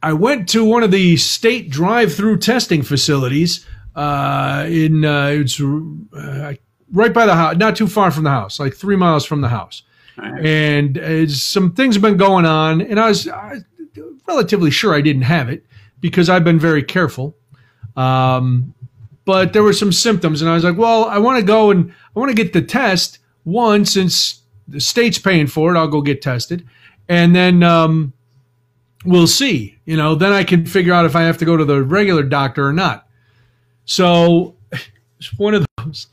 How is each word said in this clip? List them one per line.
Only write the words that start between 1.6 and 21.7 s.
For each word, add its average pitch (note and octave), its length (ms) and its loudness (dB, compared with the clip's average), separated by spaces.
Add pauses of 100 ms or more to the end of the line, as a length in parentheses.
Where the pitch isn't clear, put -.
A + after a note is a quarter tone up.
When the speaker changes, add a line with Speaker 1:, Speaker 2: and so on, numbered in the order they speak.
Speaker 1:
drive-through G3+ 680 0
testing G#3+ 440 0
facilities, C#3 840 -2 (300)
uh, C#3 760 -4
in, D#3 360 0
uh, C#3+ 280 0
it's, D3 280 -4
uh, D3 920 -8 (380)
right G#3+ 200 2
by A#3 140 4
the F#3+ 80 4
house, E3 220 2
not G#3+ 200 0
too A3 120 0
far G3 220 2
from D3+ 140 -2
the D3 60 2
house, A2 300 -4
like C3+ 140 -4
three G3+ 220 -4
miles E3+ 280 2
from D3 160 -4
the C3 80 -2
house. G#2+ 340 -6 (400)
Speaker 2:
All G#2 80 -12
right. - 160 -8
Speaker 1:
And, D3 520 0
uh, D#3+ 300 -2
some E3+ 440 -2
things B3+ 220 0
have G3+ 80 2
been G#3 140 2
going F#3+ 300 4
on, D#3+ 340 0
and G#3+ 200 -2
I A3+ 80 2
was, G3+ 200 -2
I G#3 260 -14
was A#3 100 -18 (640)
relatively G3 420 0
sure F3+ 240 0
I D3 60 2
didn't C#3+ 220 0
have C3 260 0
it D3 160 -10 (360)
because F3 280 0
I've F3+ 160 2
been E3 140 4
very D#3 240 2
careful. D3+ 540 -6 (600)
Um, B2+ 800 0 (500)
but F#3+ 280 2
there F3+ 100 -2
were G#3 100 4
some G3+ 200 0
symptoms, F3 500 0
and E3 80 0
I E3 40 2
was E3 100 2
like, F3 120 0
"Well, A3+ 300 2
I G#3 120 -2
wanna A#3+ 240 2
go G#3+ 280 4